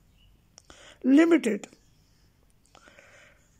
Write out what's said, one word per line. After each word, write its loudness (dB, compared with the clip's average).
limited। 0